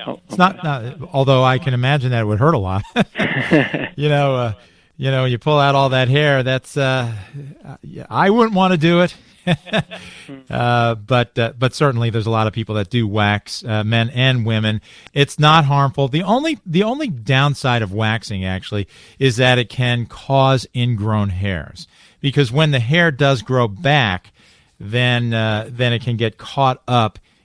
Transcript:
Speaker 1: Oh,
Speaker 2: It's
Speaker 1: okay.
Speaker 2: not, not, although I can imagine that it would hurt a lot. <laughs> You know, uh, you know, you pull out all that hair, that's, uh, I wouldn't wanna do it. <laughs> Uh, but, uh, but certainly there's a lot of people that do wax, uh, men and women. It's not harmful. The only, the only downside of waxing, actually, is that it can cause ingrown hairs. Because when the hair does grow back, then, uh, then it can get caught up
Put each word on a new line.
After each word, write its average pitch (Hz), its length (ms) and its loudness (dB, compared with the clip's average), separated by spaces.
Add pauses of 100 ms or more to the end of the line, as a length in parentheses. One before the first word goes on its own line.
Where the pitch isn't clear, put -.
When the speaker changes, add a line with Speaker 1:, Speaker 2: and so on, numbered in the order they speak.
Speaker 1:
Oh, 127 180 -12
Speaker 2:
It's - 100 -20
Speaker 1:
okay. - 40 -10
Speaker 2:
not, 180 260 2
not, 131 480 -8
although 135 320 4
I 131 140 2
can 127 160 -4
imagine 127 380 0
that 117 100 0
it - 20 0
would 104 140 0
hurt 151 160 4
a 127 40 2
lot. 95 300 -2
<laughs> - 60 -10 (1000)
You 147 140 0
know, 143 260 2
uh, 120 160 -2 (460)
you 135 120 -2
know, 131 160 0
you 123 120 0
pull 151 200 2
out 139 160 4
all 135 160 4
that 127 180 2
hair, 139 340 2
that's, 131 340 -4
uh, 131 360 0 (960)
I 160 220 2
wouldn't 220 240 4
wanna 185 240 4
do 170 240 4
it. 175 120 0 (320)
<laughs> 170 100 0 (920)
Uh, 120 460 0
but, 120 420 -2
uh, 117 200 -2
but 123 160 0
certainly 117 360 0
there's 107 160 -2
a 113 40 -2
lot 110 180 0
of 101 40 -6
people 107 240 -6
that 101 140 -4
do 120 160 0
wax, 104 580 -2
uh, 107 200 -2
men 117 260 0
and 123 360 0
women. 110 340 0 (320)
It's 143 260 -2
not 151 260 6
harmful. 139 440 2
The 151 160 -2
only, 269 420 0
the 175 160 2
only 262 260 -2
downside 131 720 0
of 95 100 -4
waxing, 107 520 -4
actually, 92 440 -6 (320)
is 131 160 2
that 127 220 4
it 120 100 -2
can 120 380 -2
cause 135 680 0
ingrown 107 560 0
hairs. 92 560 -6 (340)
Because 139 300 0
when 151 220 2
the 131 80 2
hair 160 320 2
does 135 300 0
grow 123 260 0
back, 104 640 -2 (480)
then, 120 520 -2
uh, 110 380 -2
then 120 220 0
it 117 100 -2
can 120 140 -2
get 113 220 -2
caught 131 500 -2
up 117 300 0 (260)